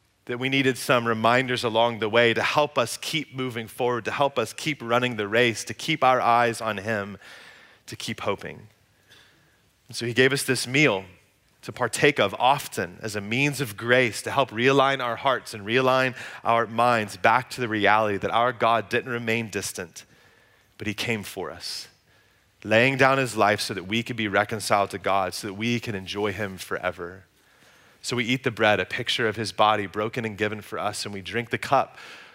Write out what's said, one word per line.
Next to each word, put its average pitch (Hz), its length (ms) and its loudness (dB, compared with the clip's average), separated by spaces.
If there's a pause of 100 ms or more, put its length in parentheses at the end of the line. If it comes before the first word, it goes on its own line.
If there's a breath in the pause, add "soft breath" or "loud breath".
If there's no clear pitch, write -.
(260)
that 123 120 -6
we 131 120 -2
needed 131 260 2
some 120 320 2
reminders 120 560 2
along 113 360 2
the 107 100 0
way 117 240 6
to 110 80 0
help 147 340 0
us 120 220 -2
keep - 360 -6
moving 120 320 -6
forward, 120 380 -2
to 107 60 -4
help 135 280 0
us 110 140 -2
keep 143 300 -8
running 120 340 0
the 104 100 -2
race, 113 380 2
to - 80 -8
keep - 320 -2
our 127 160 4
eyes 117 400 2
on 110 160 -4
him, 101 400 -4 (680 loud breath)
to 110 100 -12
keep - 240 -10
hoping. 95 480 -8 (1200 soft breath)
And 123 80 -16
so 117 80 -6
he 120 80 -4
gave 131 220 4
us 135 80 -2
this 123 240 -2
meal 120 400 2 (560)
to - 100 -12
partake 143 460 0
of 101 200 2
often 117 640 0
as 107 140 -8
a 104 60 -4
means 123 400 -2
of 104 160 -6
grace 120 440 2
to 110 120 -8
help 127 180 0
realign 135 500 2
our 120 140 -4
hearts 117 400 -2
and 104 100 -12
realign 127 500 2 (280 loud breath)
our 117 240 2
minds 113 500 0
back 117 320 2
to - 120 -12
the 120 80 -2
reality 104 500 4
that 87 140 -4
our 120 200 2
God 113 360 0
didn't 120 240 -2
remain 113 360 -2
distant, 92 560 -10 (720 soft breath)
but - 120 -8
he 104 40 -4
came 107 300 -4
for 85 300 -10
us, - 340 -12 (800 soft breath)
laying 117 320 4
down 135 220 6
his 120 180 -2
life 104 240 4
so - 140 -6
that 90 120 -6
we 113 160 -2
could 120 140 -8
be 113 100 -4
reconciled 101 640 0
to 101 80 -8
God, 95 360 0
so - 120 -10
that 98 80 -8
we 117 240 -2
can 113 160 -6
enjoy 98 380 -4
him 95 260 -8
forever. 90 680 -8 (720 soft breath)
So - 160 -6
we 123 80 0
eat 127 180 0
the 131 80 0
bread, 107 300 4
a 90 40 0
picture - 440 -2
of 104 80 -2
his 107 160 -6
body 107 340 4
broken 107 380 -4
and 107 120 -6
given 104 260 -2
for 87 180 -10
us, 104 240 -6
and 104 100 -8
we 98 80 -10
drink 113 280 -6
the 123 80 -2
cup, - 380 0 (380 loud breath)